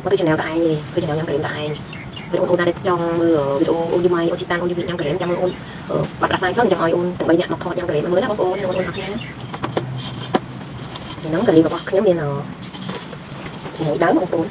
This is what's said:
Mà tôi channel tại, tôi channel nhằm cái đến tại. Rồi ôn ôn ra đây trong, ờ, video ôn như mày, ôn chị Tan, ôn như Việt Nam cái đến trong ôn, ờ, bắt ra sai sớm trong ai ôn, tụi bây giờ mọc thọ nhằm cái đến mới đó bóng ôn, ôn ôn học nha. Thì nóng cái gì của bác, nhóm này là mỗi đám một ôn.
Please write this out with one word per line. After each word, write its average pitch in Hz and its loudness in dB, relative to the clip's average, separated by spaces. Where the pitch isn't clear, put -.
Mà 170 -2
tôi 196 4
channel 160 4
tại, 160 0
tôi 175 0
channel 156 -2
nhằm 160 -2
cái 143 -2
đến - 0
tại. 151 -4
Rồi 175 0
ôn 180 8
ôn 175 6
ra 175 4
đây 175 4
trong, 170 2
ờ, 147 4
video 165 2
ôn 175 4
như 180 6
mày, 170 4
ôn 175 0
chị 180 -4
Tan, 175 0
ôn 175 0
như 175 -2
Việt 175 -2
Nam 170 -4
cái 147 -2
đến 147 0
trong 175 0
ôn, 180 0
ờ, 151 0
bắt - 0
ra - 0
sai 185 0
sớm 240 4
trong 170 2
ai 165 4
ôn, 180 2
tụi 143 -2
bây 165 6
giờ 180 2
mọc - -4
thọ 180 -4
nhằm 175 -2
cái 151 2
đến 165 0
mới 180 4
đó - 0
bóng 208 0
ôn, 185 0
ôn 185 0
ôn 185 0
học 175 -4
nha. 190 -6
Thì 160 -4
nóng 175 2
cái 185 6
gì 160 8
của 160 4
bác, - -6
nhóm 196 4
này 190 6
là 160 0
mỗi 151 0
đám 165 4
một 185 0
ôn. 165 0